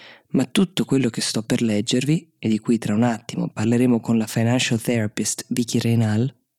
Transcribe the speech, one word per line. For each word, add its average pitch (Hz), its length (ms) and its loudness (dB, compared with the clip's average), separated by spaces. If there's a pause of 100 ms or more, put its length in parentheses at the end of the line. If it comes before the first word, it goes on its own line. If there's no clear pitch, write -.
(320)
ma 135 120 2
tutto 170 400 -2
quello 135 240 2
che - 140 -4
sto - 200 -4
per 123 200 -2
leggervi, 120 760 0
e 110 120 -4
di 107 100 2
cui 117 180 0
tra 107 160 -4
un 113 100 2
attimo 117 440 -2
parleremo 117 540 2
con 117 160 0
la 107 100 0
financial 117 540 0
therapist 110 680 -4
Vicky 123 320 -2
Reynal, 117 500 2 (300)